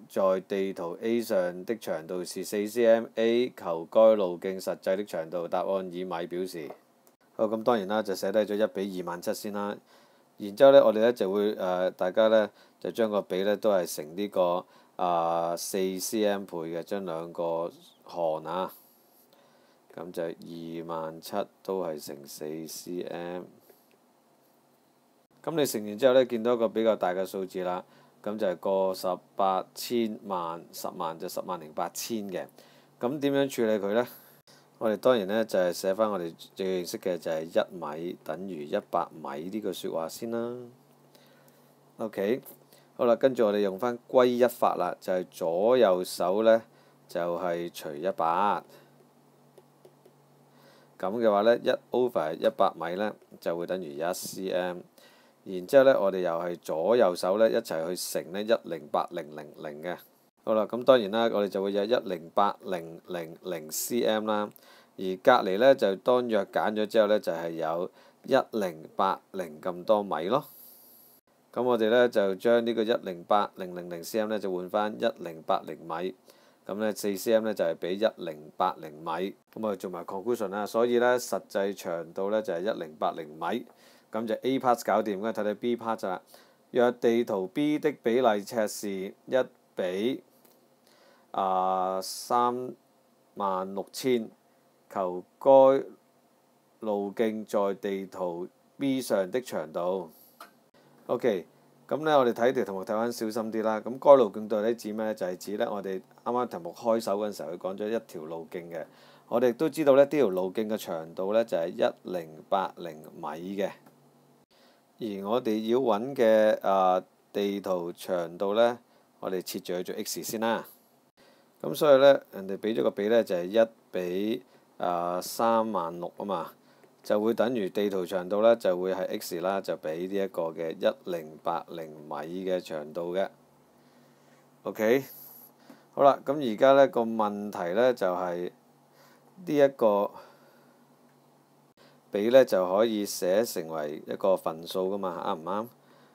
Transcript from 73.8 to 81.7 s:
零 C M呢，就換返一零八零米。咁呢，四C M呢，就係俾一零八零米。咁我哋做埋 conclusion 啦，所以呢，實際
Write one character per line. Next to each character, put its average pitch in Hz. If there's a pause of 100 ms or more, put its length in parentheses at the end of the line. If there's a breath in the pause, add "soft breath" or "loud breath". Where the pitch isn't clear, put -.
零 85
C 110
M 107
呢， 107
就 98
換 90
返 107
一 113
零 82
八 -
零 78
米。 82 (500 soft breath)
咁 98
呢， 107
四 101
C 113
M 110
呢， 110
就 95
係 82
俾 87
一 104
零 76
八 92
零 160
米。 85 (180)
咁 110
我 107
哋 -
做 95
埋 87
conclusion 104
啦， 101
所 113
以 120
呢， 123
實 98
際 101